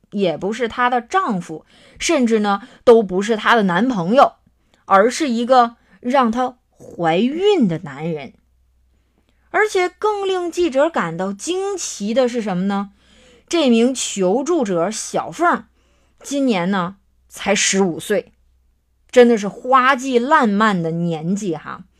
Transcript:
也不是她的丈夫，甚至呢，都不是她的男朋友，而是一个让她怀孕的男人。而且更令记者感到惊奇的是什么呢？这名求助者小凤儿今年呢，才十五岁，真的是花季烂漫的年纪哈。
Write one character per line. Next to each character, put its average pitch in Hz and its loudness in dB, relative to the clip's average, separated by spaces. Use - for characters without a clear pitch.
也 180 -2
不 180 -6
是 233 -6
她 247 -2
的 247 0
丈 254 -2
夫， 160 -12
甚 294 0
至 226 2
呢， 202 -2
都 226 8
不 180 -2
是 214 -2
她 220 0
的 226 4
男 190 2
朋 202 -2
友， 269 6
而 196 6
是 262 -2
一 233 -2
个 240 4
让 247 2
她 254 -4
怀 170 -2
孕 311 2
的 165 -2
男 151 -8
人。 147 -10
而 415 2
且 370 0
更 403 -4
令 359 -4
记 339 -2
者 277 2
感 175 -4
到 185 -4
惊 370 -6
奇 220 -8
的 254 2
是 240 -6
什 196 -6
么 180 -4
呢？ 202 -6
这 330 0
名 240 2
求 202 -2
助 311 0
者 180 -2
小 - -6
凤 302 -2
儿 294 -2
今 269 -2
年 185 0
呢， 190 -4
才 - -4
十 196 0
五 175 0
岁， 190 -4
真 240 8
的 233 4
是 202 -6
花 254 2
季 254 0
烂 269 4
漫 202 2
的 165 -2
年 170 -2
纪 202 -6
哈。 139 -14